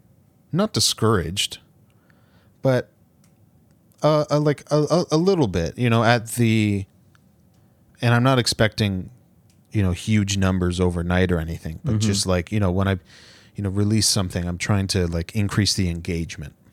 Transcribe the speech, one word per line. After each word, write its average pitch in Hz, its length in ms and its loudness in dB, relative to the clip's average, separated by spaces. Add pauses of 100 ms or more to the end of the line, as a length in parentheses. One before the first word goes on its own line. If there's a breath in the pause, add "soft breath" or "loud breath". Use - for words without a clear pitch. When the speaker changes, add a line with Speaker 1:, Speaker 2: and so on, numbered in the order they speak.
(520)
Speaker 1:
not 202 200 0
discouraged, 104 840 -2 (1040 soft breath)
but, 127 300 0 (1120)
uh, 151 280 2
uh, 147 100 2
like, 147 300 0
a, 151 120 2
a, 151 300 2
a 151 40 4
little 170 320 2
bit, 85 300 -2
you 123 100 2
know, 117 160 4
at 113 280 2
the, 107 540 2 (1120)
and 120 140 2
I'm 120 80 2
not 131 160 4
expecting, 104 720 0 (640)
you 107 100 0
know, 92 100 2
huge 101 440 0
numbers 92 440 0
overnight 90 520 0
or 85 60 0
anything, 80 460 -8
but 135 80 -2
Speaker 2:
Mm-hmm. 107 80 0
Speaker 1:
just, 101 260 0
like, 90 260 -2
you 107 80 0
know, 95 100 0
when 95 180 0
I, 95 100 0 (560 loud breath)
you - 100 -8
know, 98 60 -4
release 104 360 0
something, 90 400 -2
I'm 87 120 -4
trying 98 300 0
to, 92 180 0
like, 85 280 -4
increase 101 400 0
the 95 140 0
engagement. 85 680 -6 (180)